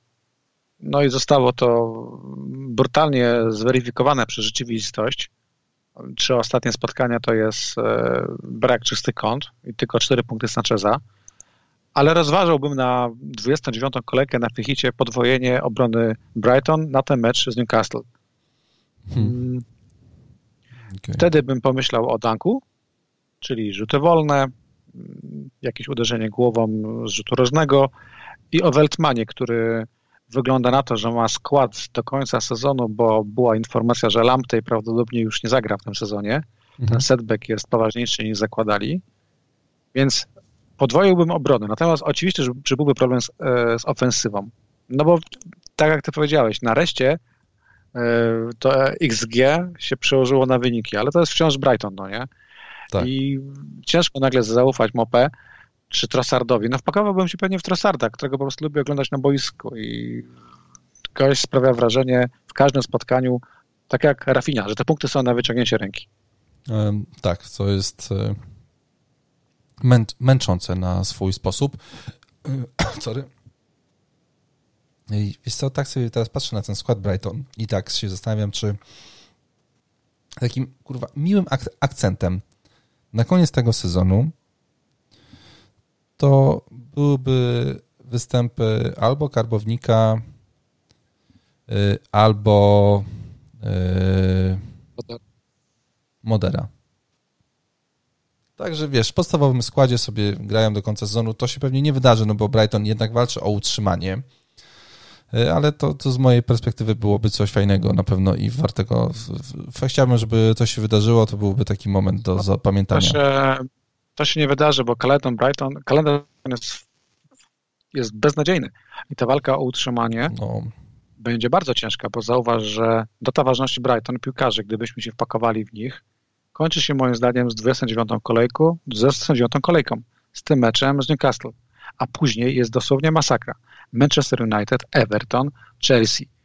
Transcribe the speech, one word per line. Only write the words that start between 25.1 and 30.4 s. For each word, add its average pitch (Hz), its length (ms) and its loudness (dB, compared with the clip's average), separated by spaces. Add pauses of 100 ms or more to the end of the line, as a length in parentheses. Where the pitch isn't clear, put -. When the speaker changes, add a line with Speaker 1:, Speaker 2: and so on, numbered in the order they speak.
Speaker 1:
jakieś - 260 -8
uderzenie 113 420 -4
głową 117 380 0 (380)
z 107 40 -8
rzutu - 240 -4
rożnego 139 560 4 (640)
i 165 100 2
o 170 80 4
Weltmanie, 147 560 2
który 113 600 -2 (440)
wygląda 127 400 2